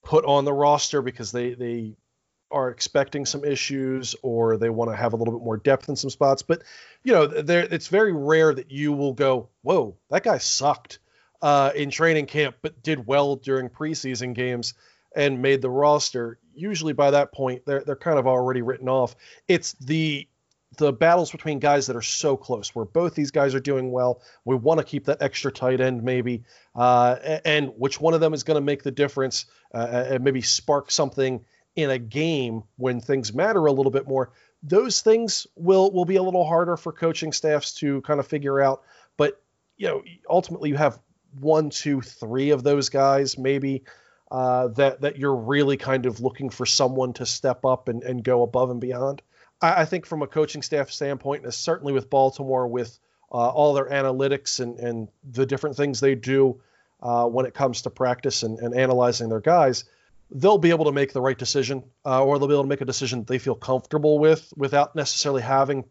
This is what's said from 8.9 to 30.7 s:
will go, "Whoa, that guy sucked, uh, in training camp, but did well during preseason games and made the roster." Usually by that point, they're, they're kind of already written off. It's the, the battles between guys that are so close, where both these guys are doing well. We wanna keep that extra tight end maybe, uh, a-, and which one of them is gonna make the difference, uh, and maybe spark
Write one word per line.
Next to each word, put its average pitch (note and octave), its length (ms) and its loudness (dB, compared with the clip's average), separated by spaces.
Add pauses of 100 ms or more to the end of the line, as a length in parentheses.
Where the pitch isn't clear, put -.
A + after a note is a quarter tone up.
will C#3 180 -2
go, C3 360 0 (120)
"Whoa, D3 360 0 (120)
that F#3 140 0
guy G3+ 160 2
sucked, - 600 -4 (440)
uh, C#3+ 320 4
in C#3+ 160 -4
training D#3 340 2
camp, C#3+ 380 -2
but - 200 -10
did C#3 240 -4
well C#3+ 300 2
during C3+ 320 -4
preseason B2+ 680 -8
games B2 380 -4 (420)
and C#3 280 0
made C#3 180 2
the C3 80 -2
roster." C3 720 0 (160)
Usually D#3+ 400 -6
by C#3+ 160 4
that C#3+ 220 2
point, B2+ 340 -6
they're, C#3 180 -4
they're C#3 120 -4
kind D#3+ 220 0
of B2+ 80 0
already B2+ 360 0
written B2+ 260 -6
off. C3 260 0 (320)
It's - 280 -2
the, D3 520 -2 (520)
the D3 120 4
battles E3 400 4
between D3+ 280 -6
guys C#3+ 300 2
that A#2+ 80 -4
are A2+ 60 -8
so C#3 360 -2
close, A2 360 -8
where A2+ 120 -6
both E3+ 280 -2
these C#3+ 160 -2
guys C#3 240 2
are C3+ 60 0
doing C3 320 -2
well. B2 300 0 (240)
We C3 100 2
wanna D3+ 280 2
keep C#3+ 200 -8
that C#3 160 -2
extra C#3 320 -4
tight B2+ 300 0
end B2+ 200 -2
maybe, B2 420 -4 (300)
uh, B2 480 4
a-, D#3 240 -4
and D3 300 0
which C3+ 240 -4
one E3 140 2
of D#3+ 60 2
them D#3+ 120 2
is C#3+ 100 -8
gonna D3+ 200 0
make C#3+ 200 -2
the C#3 80 -4
difference, C3 540 -2 (300)
uh, A#2+ 340 -2
and B2+ 160 -2
maybe C3 160 2
spark - 500 -2